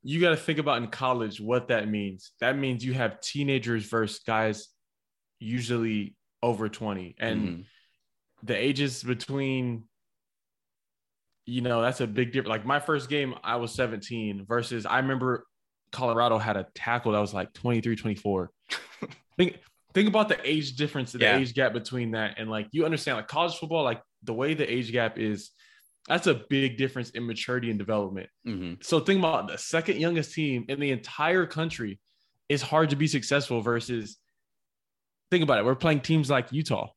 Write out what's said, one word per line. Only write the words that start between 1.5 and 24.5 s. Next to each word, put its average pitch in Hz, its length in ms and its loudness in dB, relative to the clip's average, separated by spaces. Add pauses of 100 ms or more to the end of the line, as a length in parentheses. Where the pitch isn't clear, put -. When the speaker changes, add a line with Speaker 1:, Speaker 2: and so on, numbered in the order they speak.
Speaker 1:
that 107 200 2
means. 101 500 -4
That 135 180 2
means 127 280 -2
you 127 80 -2
have 120 280 0
teenagers 120 640 0
versus 110 340 -2
guys 110 480 0 (720)
usually 113 760 -2 (280)
over 113 260 0
twenty. 98 500 -8
And 110 220 -2
Speaker 2:
Mm-hmm. 90 200 -4 (800)
Speaker 1:
the 107 120 -2
ages 131 480 0
between, 127 840 -4 (1600)
you 123 140 -2
know, 120 200 2
that's 123 200 2
a 120 60 2
big 117 260 0
difference. 120 160 0
Like, 110 160 -2
my 139 140 2
first 143 300 0
game, 139 240 -2 (100)
I 113 120 0
was 117 180 -4
seventeen 110 720 -4
versus, 117 400 -2
I 123 140 2
remember 127 460 0 (460)
Colorado 117 460 4
had 107 180 0
a 95 200 -4
tackle 117 380 0
that 104 60 4
was, 101 140 0
like, 95 200 -4
twenty-three, 117 420 0
twenty-four. 98 560 -2 (180)
Speaker 2:
<laughs> - 680 -12
Speaker 1:
Think, 175 220 2 (340)
think 202 140 6
about 214 220 4
the - 100 2 (100)
age 143 260 -2
difference, 143 360 -2
the 120 80 -10
Speaker 2:
Yeah. 107 180 6
Speaker 1:
age 123 160 0
gap 123 200 2
between 117 380 -4
that. 110 260 -2
And, 110 120 -8
like, 107 220 -4
you 156 140 2
understand, 147 320 0
like, 110 100 -8
college 160 280 -2
football, 160 280 -2
like, 117 180 0 (220)
the 117 100 -6
way 139 200 0